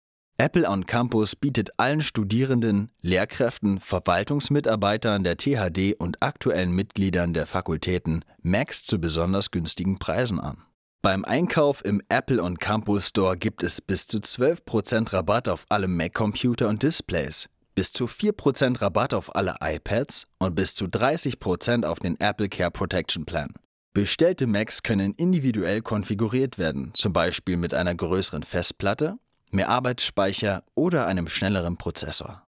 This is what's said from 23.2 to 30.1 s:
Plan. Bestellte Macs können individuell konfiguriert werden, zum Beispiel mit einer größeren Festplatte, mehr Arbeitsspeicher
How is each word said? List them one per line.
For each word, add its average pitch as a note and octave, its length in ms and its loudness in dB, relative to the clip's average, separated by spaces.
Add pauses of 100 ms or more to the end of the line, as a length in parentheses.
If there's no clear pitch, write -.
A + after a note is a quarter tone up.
Plan. D2+ 280 -6 (400)
Bestellte C#3+ 520 2
Macs G#2+ 380 0
können G2+ 300 2
individuell A#2+ 680 2
konfiguriert A2+ 760 -2
werden, C#2+ 360 -2
zum F#2+ 200 0
Beispiel F2 420 0
mit F2 180 -2
einer F2 220 0
größeren E2+ 480 0
Festplatte, A2 760 -2 (320)
mehr G2 180 2
Arbeitsspeicher G#2 960 0 (100)